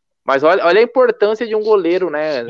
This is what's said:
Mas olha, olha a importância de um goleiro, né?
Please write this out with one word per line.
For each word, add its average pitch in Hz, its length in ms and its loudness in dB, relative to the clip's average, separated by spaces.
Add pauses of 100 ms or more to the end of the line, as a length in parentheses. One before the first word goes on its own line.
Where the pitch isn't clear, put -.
(240)
Mas 135 180 0
olha, 165 240 2
olha 185 140 4
a - 20 4
importância 233 640 0
de 214 80 -6
um 214 80 -2
goleiro, 180 480 0
né? 151 280 -4 (100)